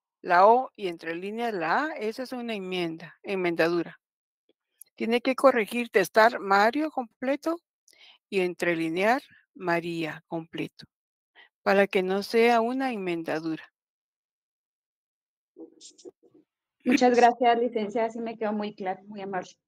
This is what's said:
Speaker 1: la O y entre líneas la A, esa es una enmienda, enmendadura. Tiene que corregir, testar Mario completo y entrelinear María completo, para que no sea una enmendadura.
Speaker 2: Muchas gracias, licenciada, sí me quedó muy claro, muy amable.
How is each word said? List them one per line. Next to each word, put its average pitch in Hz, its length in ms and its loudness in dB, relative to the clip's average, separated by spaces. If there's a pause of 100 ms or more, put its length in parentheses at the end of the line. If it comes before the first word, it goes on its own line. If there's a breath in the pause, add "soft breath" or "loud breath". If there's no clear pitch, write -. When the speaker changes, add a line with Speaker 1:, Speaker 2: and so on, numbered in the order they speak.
(200)
Speaker 1:
la 180 260 6
O 247 300 6
y 208 120 -8
entre 165 280 -8
líneas 220 380 -6
la 220 320 0
A, 320 80 -8
esa 226 280 -8
es 247 100 -10
una 240 220 -8
enmienda, 175 680 -8
enmendadura. 175 760 -2 (960)
Tiene 226 260 0
que 262 140 -2
corregir, 240 560 2
testar 220 480 4
Mario 214 540 2
completo 277 680 -6 (720 soft breath)
y 196 120 -2
entrelinear 175 840 0 (320 soft breath)
María 170 720 -2
completo, - 580 -10 (760 soft breath)
para 202 260 4
que 190 140 0
no 190 200 -2
sea 233 380 2
una 254 320 -4
enmendadura. 165 720 -6 (3250)
Speaker 2:
Muchas 247 320 4
gracias, 233 420 4
licenciada, 226 520 -2
sí 226 100 -14
me 226 180 -10
quedó 214 140 -4
muy 208 220 -6
claro, 190 320 -8
muy 208 140 -16
amable. 190 300 -8 (180)